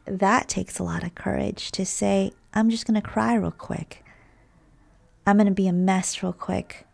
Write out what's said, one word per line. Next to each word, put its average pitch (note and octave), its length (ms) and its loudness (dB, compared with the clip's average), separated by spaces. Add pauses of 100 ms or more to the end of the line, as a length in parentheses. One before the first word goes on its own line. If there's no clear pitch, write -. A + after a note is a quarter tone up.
that G3 440 2
takes - 280 -6
a - 60 -4
lot E3+ 200 -4
of E3+ 120 -8
courage - 560 -4
to F#3+ 140 -4
say, G3 480 0 (200)
"I'm A3 160 2
just A3+ 160 -2
gonna G#3+ 160 2
cry A3+ 320 0
real F#3 160 0
quick. - 560 -10 (1200)
I'm G3+ 120 6
gonna G3+ 140 6
be F#3+ 160 2
a F3+ 60 2
mess F#3 480 2
real F3+ 120 -2
quick. - 600 -6